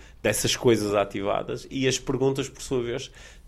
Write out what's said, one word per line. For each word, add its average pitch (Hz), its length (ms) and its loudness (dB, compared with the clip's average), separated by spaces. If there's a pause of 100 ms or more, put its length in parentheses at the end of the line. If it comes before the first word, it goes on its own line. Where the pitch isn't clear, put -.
(220)
dessas 110 320 2
coisas 104 400 4
ativadas, 101 760 -2
e 131 180 0
as 127 100 2
perguntas, 135 520 0
por - 100 -18
sua 127 220 -2
vez, 117 280 -6 (380)